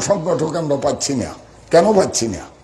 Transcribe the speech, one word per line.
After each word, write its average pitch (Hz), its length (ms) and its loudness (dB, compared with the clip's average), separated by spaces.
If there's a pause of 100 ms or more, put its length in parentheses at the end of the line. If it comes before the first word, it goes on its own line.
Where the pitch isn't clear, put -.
সংগঠক 160 440 0 (100)
আমরা 143 240 -2
পাচ্ছি 143 360 -2
না। 87 80 -6 (400)
কেন 170 160 6 (120)
পাচ্ছি 123 300 0
না? 95 160 -6 (200)